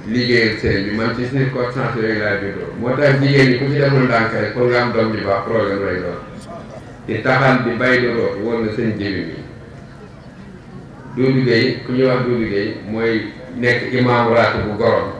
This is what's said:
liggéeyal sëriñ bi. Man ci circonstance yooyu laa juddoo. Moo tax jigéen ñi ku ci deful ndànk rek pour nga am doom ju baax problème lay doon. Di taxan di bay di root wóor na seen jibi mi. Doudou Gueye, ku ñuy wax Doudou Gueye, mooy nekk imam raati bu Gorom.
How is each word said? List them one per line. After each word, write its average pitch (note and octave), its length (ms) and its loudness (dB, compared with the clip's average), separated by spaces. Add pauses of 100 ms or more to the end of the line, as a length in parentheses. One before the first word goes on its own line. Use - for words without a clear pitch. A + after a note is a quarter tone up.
liggéeyal A#2 540 2
sëriñ G2 260 0
bi. G#2 120 -4
Man A#2 200 0
ci B2 100 -2
circonstance B2+ 720 0
yooyu A2 220 0
laa G#2 180 0
juddoo. G2 380 -6
Moo A#2+ 200 -2
tax C#3 240 4
jigéen C#3 300 6
ñi B2 80 4
ku C#3 80 0
ci C#3+ 120 2
deful C3+ 260 4
ndànk A2+ 280 2
rek G#2+ 200 -2
pour B2 160 2
nga B2 140 4
am A#2 100 0
doom A2 200 2
ju G2+ 120 -4
baax G2 200 0
problème G2 400 0
lay F2+ 160 -2
doon. F2 200 -6 (840)
Di - 180 -4
taxan C3 420 4
di A#2+ 120 2
bay B2 240 4
di A#2+ 60 2
root G#2+ 360 0
wóor A2+ 180 -2
na G#2+ 120 -2
seen A2 260 -2
jibi G2 260 -4
mi. D#2+ 140 -10 (1700)
Doudou C3 320 2
Gueye, B2 360 2
ku - 120 -6
ñuy B2+ 140 2
wax B2 160 2
Doudou A#2 220 0
Gueye, G2+ 320 -2 (140)
mooy A2 420 -2 (220)
nekk B2 380 0
imam A#2+ 420 2
raati A2+ 240 4
bu G2+ 180 -2
Gorom. A#2 440 2